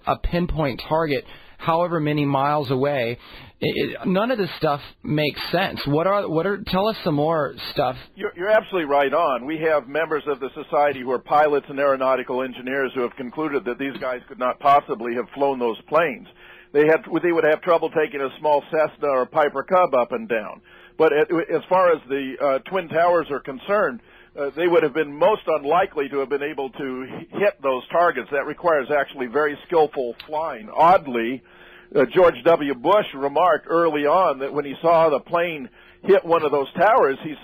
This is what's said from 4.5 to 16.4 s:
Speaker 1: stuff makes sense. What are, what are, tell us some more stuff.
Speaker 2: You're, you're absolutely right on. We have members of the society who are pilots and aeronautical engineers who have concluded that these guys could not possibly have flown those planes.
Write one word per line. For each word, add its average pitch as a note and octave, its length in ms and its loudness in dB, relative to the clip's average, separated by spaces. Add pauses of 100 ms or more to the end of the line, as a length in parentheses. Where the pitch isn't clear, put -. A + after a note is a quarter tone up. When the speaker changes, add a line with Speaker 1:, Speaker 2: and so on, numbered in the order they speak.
Speaker 1:
stuff D3 240 0 (200)
makes D3+ 380 -2 (100)
sense. F3 380 -2
What D3+ 180 2
are, G3 220 0
what D#3+ 180 0
are, G3+ 220 -4
tell F#3+ 220 0
us A3 160 -4
some D#3 100 0
more D3 380 0 (180)
stuff. C3 240 -2 (200)
Speaker 2:
You're, G3+ 200 -6
you're F#3 160 -2
absolutely F#3+ 400 0
right C#3 220 4
on. D3 320 0
We D#3 140 -6
have D#3 280 0
members D3+ 400 -2
of C#3 140 -4
the C3 80 -6 (120)
society D3 380 0
who B2 120 -6
are B2 80 0
pilots D3 500 2
and C#3 100 -8
aeronautical C3 640 0
engineers C3 500 -4
who C3 80 -2
have A#2+ 140 -4
concluded C#3 480 -6
that A#2+ 160 -6
these C#3 220 -6
guys B2+ 260 -6
could B2+ 100 -18
not B2 220 -2
possibly C3 560 2
have A#2+ 180 -4
flown C#3 240 0
those A#2 300 -2
planes. D3 400 -2 (460)